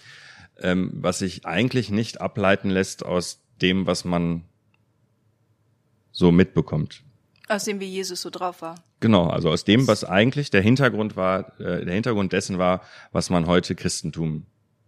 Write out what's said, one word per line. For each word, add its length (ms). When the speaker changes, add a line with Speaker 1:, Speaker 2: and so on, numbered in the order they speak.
Speaker 1:
ähm, 360
was 240
sich 260
eigentlich 460
nicht 300
ableiten 480
lässt 360
aus 360
dem, 240
was 200
man 380
so 200
mitbekommt. 720
Speaker 2:
Aus 160
dem, 140
wie 60
Jesus 360
so 80
drauf 320
war. 140
Speaker 1:
Genau, 280
also 220
aus 160
dem, 220
was 180
eigentlich 440
der 120
Hintergrund 560
war, 420
äh, 260
der 80
Hintergrund 400
dessen 240
war, 240
was 180
man 180
heute 280
Christentum 720